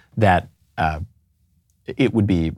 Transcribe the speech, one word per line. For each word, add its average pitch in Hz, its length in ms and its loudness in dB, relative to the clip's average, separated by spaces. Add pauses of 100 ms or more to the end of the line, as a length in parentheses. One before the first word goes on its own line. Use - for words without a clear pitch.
(160)
that, 92 320 2 (300)
uh, 78 220 -2 (880)
it 127 260 -2
would 107 140 2
be 82 300 0